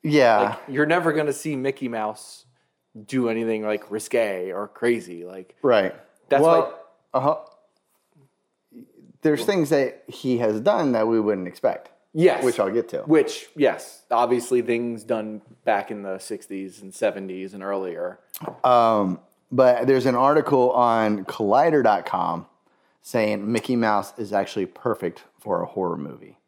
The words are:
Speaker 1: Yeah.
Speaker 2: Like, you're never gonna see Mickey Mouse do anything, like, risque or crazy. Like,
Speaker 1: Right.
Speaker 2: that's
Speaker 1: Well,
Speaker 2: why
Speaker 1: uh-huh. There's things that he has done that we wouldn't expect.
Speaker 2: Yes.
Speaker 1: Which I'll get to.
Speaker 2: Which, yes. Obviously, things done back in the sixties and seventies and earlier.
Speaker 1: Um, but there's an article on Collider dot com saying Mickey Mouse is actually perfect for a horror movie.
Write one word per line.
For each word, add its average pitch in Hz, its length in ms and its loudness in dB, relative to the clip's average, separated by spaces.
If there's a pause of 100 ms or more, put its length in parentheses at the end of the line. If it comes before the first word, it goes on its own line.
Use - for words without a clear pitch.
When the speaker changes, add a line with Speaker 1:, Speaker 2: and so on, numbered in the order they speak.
Speaker 1:
Yeah. 131 400 6
Speaker 2:
Like, 107 180 0 (100)
you're 143 180 0
never 165 260 0
gonna 151 200 -2
see 147 240 -6
Mickey 135 320 -4
Mouse 107 580 -8 (580)
do 127 240 -2
anything, 113 360 -2
like, 107 260 -4
risque 101 600 -4
or 101 160 -8
crazy. 90 560 -4
Like, 92 360 -18
Speaker 1:
Right. 104 320 2 (360)
Speaker 2:
that's 139 120 4
Speaker 1:
Well, 165 380 4 (320)
Speaker 2:
why 135 80 -2
Speaker 1:
uh-huh. 143 180 0 (1900)
There's 151 220 2
things 170 260 2
that 139 360 0
he 123 320 -2
has 107 220 0
done 170 320 2
that 110 160 2
we 113 100 2
wouldn't 101 300 0
expect. - 400 -4 (260)
Speaker 2:
Yes. 156 300 2
Speaker 1:
Which 123 160 0
I'll 98 100 0
get 113 200 -2
to. - 120 -6
Speaker 2:
Which, - 540 0
yes. - 540 -2
Obviously, 120 500 2
things 117 420 -4
done 107 380 -6 (240)
back 101 260 0
in 104 120 -10
the 95 160 -8
sixties 98 640 -12
and 95 100 -20
seventies 95 600 -6
and 95 80 -14
earlier. 92 560 -6 (440)
Speaker 1:
Um, 113 580 4 (300)
but 123 360 4
there's 131 180 4
an 127 100 2
article 131 580 4
on 113 520 2
Collider 135 580 2
dot 104 220 2
com 85 400 -4 (560)
saying 107 500 -2
Mickey 120 260 0
Mouse 107 420 0
is 101 160 -10
actually 98 320 -2
perfect - 560 -6 (180)
for 90 220 -2
a - 40 -6
horror 87 300 -4
movie. - 400 -14 (120)